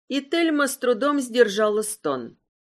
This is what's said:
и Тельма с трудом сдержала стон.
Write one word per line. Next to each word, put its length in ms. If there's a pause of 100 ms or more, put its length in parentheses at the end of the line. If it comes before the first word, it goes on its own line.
и 140
Тельма 460
с 100
трудом 420
сдержала 640
стон. 540 (240)